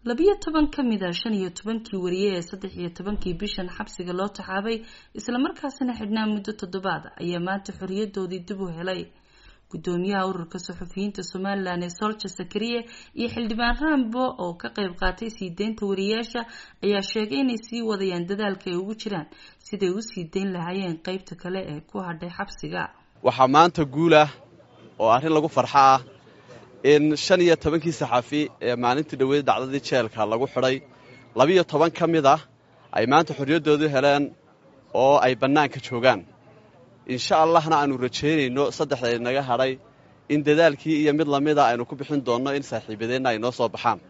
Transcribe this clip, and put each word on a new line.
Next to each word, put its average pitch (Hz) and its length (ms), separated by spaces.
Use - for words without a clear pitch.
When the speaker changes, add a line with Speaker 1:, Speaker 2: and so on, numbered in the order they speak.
Speaker 1:
Labiyo 302 340
toban 311 320
ka 294 120
mid 220 200
ah 180 100
shan 214 220
iyo 185 160
tobankii 214 460
wariye 185 400
ee 175 60
saddex 190 340
iyo 175 140
tobankii 185 440
bishan 190 340
xabsiga 180 440
loo 190 160
taxaabay, 202 480
isla 240 240
markaasina 269 580
xidhnaa 220 320
muddo 208 240
toddobaad, 185 520
ayaa 175 200
maanta 190 320
xorriyadoodii 190 720
dib 196 160
u 190 80
helay. 170 340
Guddoomiyaha 185 580
ururka 180 300
suxufiyiinta 185 640
Somaliland 185 600
ee 175 40
Soldier 214 400
Zakaria 214 520
iyo 240 160
xildhibaan 233 480
Rambo 254 440
oo 170 160
ka - 160
qayb 190 240
qaatay 190 300
sii 190 260
deynta 214 300
wariyaasha 214 540
ayaa 202 180
sheegay 214 380
inay 254 160
sii 226 260
wadayaan 190 460
dadaalka 196 400
ay 175 80
ugu 196 180
jiraan 196 320
siday 196 300
u 196 140
sii 185 260
deyn 196 240
lahaayeen 175 480
qaybta 190 400
kale 185 240
ee 156 160
ku - 240
hadhay 170 240
xabsiga. 175 540
Speaker 2:
Waxaa 131 240
maanta 160 360
guul 151 300
ah 151 140
oo 110 80
arrin 135 240
lagu 156 160
farxo 139 320
ah 135 200
in 147 320
shan 185 240
iyo 170 160
tobankii 160 360
saxafi 139 500
ee 120 160
maalintii 131 400
dhaweyd 135 300
dhacdadii 135 340
jeelka 117 480
lagu 120 180
xidhay, 131 300
labiyo 165 280
toban 160 260
ka 165 160
mid 160 200
ah 151 140
ay 107 140
maanta 160 280
xorriyadoodu 147 540
heleen 143 360
oo 135 240
ay 127 160
bannaanka 135 460
joogaan. 120 400
Insha 127 300
Allahna 160 400
aanu 143 200
rajaynayno 135 760
saddexda 131 400
inaga 123 300
hadhay 131 300
in 151 140
dadaalkii 156 560
iyo 151 120
mid 151 160
la 139 120
mid 147 180
ah 139 100
aynu 120 180
ku 147 100
bixin 143 280
doonno 123 280
in 139 100
saaxiibadeenna 117 680
ay 110 80
noo 120 140
soo 120 160
baxaan. 110 300